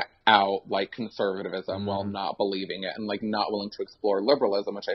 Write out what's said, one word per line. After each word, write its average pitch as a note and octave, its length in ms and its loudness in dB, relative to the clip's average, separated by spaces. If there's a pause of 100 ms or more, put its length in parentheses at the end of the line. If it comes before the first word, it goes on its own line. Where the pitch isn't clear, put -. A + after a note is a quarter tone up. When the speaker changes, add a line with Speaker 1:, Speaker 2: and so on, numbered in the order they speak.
(260)
Speaker 1:
out, G2 420 4
like, G2 240 -2
conservatism G2 920 -4
while G2 160 -2
Speaker 2:
Mm-hmm. G2+ 100 -4
Speaker 1:
not G2 240 -4
believing F#2+ 480 -2
it F2+ 120 -4
and, A2 100 -6
like, G#2 160 -4
not G#2+ 280 0
willing G#2 200 -4
to - 120 -8
explore G2 400 0
liberalism, G2+ 520 2
which G2+ 160 -8
I F#2 40 2